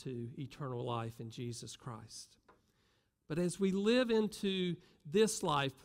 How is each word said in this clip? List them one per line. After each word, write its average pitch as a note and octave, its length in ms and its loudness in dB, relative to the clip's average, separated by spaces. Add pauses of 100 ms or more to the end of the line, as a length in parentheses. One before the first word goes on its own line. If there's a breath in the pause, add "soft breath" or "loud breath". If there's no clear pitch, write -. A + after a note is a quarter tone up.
to A#2+ 320 -6
eternal B2+ 480 -6
life A#2 340 -4
in A2+ 100 -10
Jesus A#2 460 -8
Christ. - 640 -14 (920)
But D#3 120 -4
as F3 200 0
we G3 120 4
live A3+ 380 4
into F#3+ 680 2 (340 soft breath)
this G#3 320 4
life, C#3+ 300 2 (140)